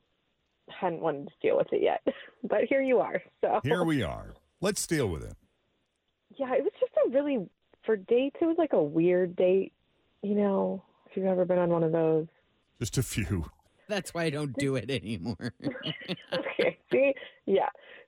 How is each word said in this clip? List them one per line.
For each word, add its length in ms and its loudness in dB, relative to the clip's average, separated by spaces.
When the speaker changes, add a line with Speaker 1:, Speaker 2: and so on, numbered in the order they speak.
Speaker 1:
hadn't 320 -4
wanted 280 -2
to 120 -18
deal 160 2
with 160 0
it 100 0
yet. 240 2
<laughs> 80 0
But 260 0
here 140 2
you 160 2
are, 240 -2
so. 220 2
Speaker 2:
Here 220 0
we 180 0
are. 320 -8
Let's 280 -2
deal 200 0
with 140 -6
it. 120 -14
Speaker 1:
Yeah, 180 -4
it 100 2
was 160 0
just 120 0
a 40 -2
really, 360 0
for 100 2
dates, 440 0
it 60 4
was, 120 2
like, 140 2
a 100 4
weird 540 2
date, 360 4
you 120 -2
know, 480 0
if 80 -20
you've 100 0
ever 180 2
been 140 2
on 120 4
one 140 2
of 80 2
those. 340 2
Speaker 2:
Just 180 -2
a 60 2
few. 440 -4
Speaker 3:
That's 260 -6
why 120 -2
I 60 0
don't 280 -4
do 160 0
it 160 -4
anymore. 680 -6
<laughs> 760 -8
Speaker 1:
Okay, 460 -2
see? 220 4
Yeah. 220 2